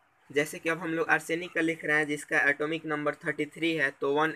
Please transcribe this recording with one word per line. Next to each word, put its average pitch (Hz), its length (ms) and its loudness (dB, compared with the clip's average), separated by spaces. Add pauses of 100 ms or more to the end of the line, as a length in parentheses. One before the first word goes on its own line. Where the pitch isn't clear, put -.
(300)
जैसे 156 300 0
कि 165 100 -2
अब 160 100 0
हम 165 140 -4
लोग 160 160 0
आर्सेनिक 165 440 0
का 170 80 0
लिख 160 240 0
रहे 151 120 4
हैं 151 100 2
जिसका 147 320 0 (100)
एटॉमिक 156 360 -2
नंबर 147 300 -2
थर्टी 151 320 -4
थ्री 160 280 -2
है, 139 160 2
तो 139 220 0
वन 151 220 2